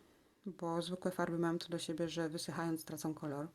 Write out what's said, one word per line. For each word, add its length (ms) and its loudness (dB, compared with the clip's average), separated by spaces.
bo 360 0
zwykłe 300 0
farby 260 2
mają 220 4
to 100 -8
do 100 0
siebie, 300 0
że 200 0
wysychając 560 -2
tracą 280 -2
kolor. 420 -2